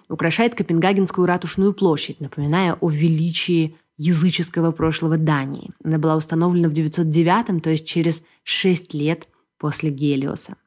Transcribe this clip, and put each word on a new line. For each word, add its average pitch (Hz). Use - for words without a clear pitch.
украшает 226
Копенгагенскую 185
ратушную 180
площадь, 165
напоминая 156
о 170
величии 160
языческого 165
прошлого 160
Дании. 147
Она 160
была 160
установлена 165
в 151
девятьсот 160
девятом, 170
то 160
есть 156
через 165
шесть -
лет 156
после 151
Гелиоса. 139